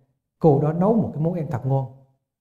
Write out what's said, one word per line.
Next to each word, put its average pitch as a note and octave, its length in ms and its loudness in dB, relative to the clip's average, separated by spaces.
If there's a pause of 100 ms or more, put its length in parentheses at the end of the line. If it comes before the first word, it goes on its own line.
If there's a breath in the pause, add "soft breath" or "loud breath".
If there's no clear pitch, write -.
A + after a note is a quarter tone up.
(400)
cô C#3 220 4
đó D3+ 120 0
nấu F#3 200 2
một A3 200 0
cái C#3+ 100 -6
món E3+ 100 -2
ăn E3 180 -6
thật B2 140 -6
ngon. C3+ 260 -2 (500)